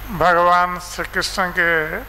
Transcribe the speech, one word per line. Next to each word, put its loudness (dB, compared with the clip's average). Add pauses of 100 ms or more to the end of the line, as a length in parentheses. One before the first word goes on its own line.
(180)
भगवान 4
श्री -8
कृष्ण -4
के 2 (360)